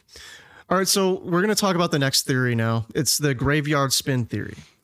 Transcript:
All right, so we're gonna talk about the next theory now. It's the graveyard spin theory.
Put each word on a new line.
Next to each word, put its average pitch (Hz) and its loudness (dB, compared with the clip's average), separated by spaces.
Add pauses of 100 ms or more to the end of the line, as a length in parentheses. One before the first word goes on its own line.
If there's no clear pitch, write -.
(680)
All 180 2
right, 190 0
so 190 2
we're 175 0
gonna 214 2
talk 190 2
about 170 2
the 160 0
next 135 0
theory 127 2
now. 113 0
It's - 0
the 143 0
graveyard 139 0
spin 127 0
theory. 101 -8 (260)